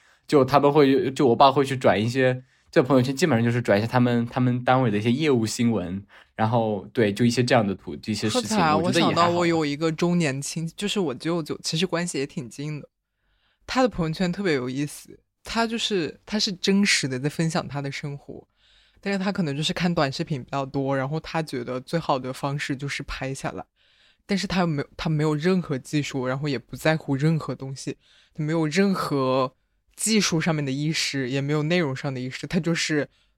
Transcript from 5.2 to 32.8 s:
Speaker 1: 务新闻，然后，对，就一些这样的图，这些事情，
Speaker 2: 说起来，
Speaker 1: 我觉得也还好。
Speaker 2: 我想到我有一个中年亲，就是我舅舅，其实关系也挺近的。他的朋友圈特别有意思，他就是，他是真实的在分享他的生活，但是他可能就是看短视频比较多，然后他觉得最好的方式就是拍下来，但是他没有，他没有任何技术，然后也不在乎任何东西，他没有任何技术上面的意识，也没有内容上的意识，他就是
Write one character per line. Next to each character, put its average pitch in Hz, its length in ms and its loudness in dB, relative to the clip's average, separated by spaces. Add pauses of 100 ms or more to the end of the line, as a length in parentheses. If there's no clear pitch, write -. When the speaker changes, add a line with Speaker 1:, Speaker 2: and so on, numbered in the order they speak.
Speaker 1:
务 117 140 4
新 117 260 0
闻， 95 320 -4 (340)
然 110 120 0
后， 110 460 0
对， 107 180 4
就 101 100 -2
一 120 60 4
些 127 160 2
这 127 100 4
样 113 120 4
的 95 80 -2
图， 87 220 -10
这 - 180 -6
些 110 160 -4
事 247 100 0
情， - 0 -
Speaker 2:
说 - 20 -4
起 214 120 -4
来， 160 200 4
Speaker 1:
我 160 160 2
觉 - 20 -2
得 170 80 2
也 196 80 4
还 156 60 0
好。 170 60 2
Speaker 2:
我 175 60 6
想 175 80 2
到 175 40 0
我 175 80 2
有 165 200 2
一 143 100 -2
个 160 160 0
中 175 240 0
年 139 240 0
亲， 165 340 -6
就 208 140 -6
是 214 100 -2
我 156 160 -2
舅 165 280 -4
舅， - 200 -6
其 - 140 -4
实 180 100 2
关 175 200 -2
系 175 100 -6
也 139 100 -2
挺 131 220 -10
近 147 320 -10
的。 - 80 -18 (760)
他 - 160 0
的 254 60 4
朋 165 200 -2
友 160 60 -4
圈 175 180 0
特 196 100 -6
别 175 120 2
有 127 160 -2
意 139 160 -4
思， - 340 -16 (240)
他 226 220 -2
就 226 100 -4
是， 190 480 -4
他 - 140 -4
是 208 120 0
真 196 360 2
实 - 200 0
的 131 140 -4
在 143 80 -2
分 160 220 0
享 156 180 -2
他 139 140 -6
的 139 100 -6
生 143 240 -8
活， - 300 -18 (560)
但 196 100 -4
是 196 60 -2
他 190 120 0
可 196 120 -2
能 147 120 0
就 151 80 -4
是 165 120 -2
看 175 200 0
短 151 160 2
视 165 140 -6
频 143 180 -4
比 - 80 -18
较 139 140 -4
多， 135 320 -2
然 135 100 0
后 156 140 -4
他 160 220 -4
觉 139 200 -6
得 123 160 -6
最 147 200 -4
好 151 200 0
的 127 140 -6
方 143 260 -4
式 143 160 -4
就 139 140 -8
是 139 140 -8
拍 135 320 -8
下 139 180 -6
来， 90 100 -10 (600)
但 196 140 -2
是 185 80 -4
他 180 200 0
没 147 140 0
有， - 160 -6
他 - 140 -4
没 151 120 2
有 156 120 2
任 180 260 2
何 160 160 -4
技 147 240 -2
术， 135 260 -4
然 127 120 -2
后 151 100 -4
也 131 100 -2
不 - 160 -12
在 160 220 2
乎 143 180 -4
任 151 240 2
何 139 160 -6
东 135 220 -10
西， - 220 -10 (360)
他 - 80 -6
没 151 80 -2
有 165 160 0
任 190 280 2
何 131 580 0 (420)
技 220 240 2
术 165 220 2
上 160 140 0
面 151 100 -2
的 135 80 -2
意 147 180 -2
识， 139 380 -2
也 135 140 -2
没 143 100 -2
有 151 120 0
内 170 140 2
容 143 160 0
上 135 200 -6
的 127 40 -6
意 127 120 -6
识， - 160 -12
他 175 120 -2
就 165 160 0
是 151 320 0 (320)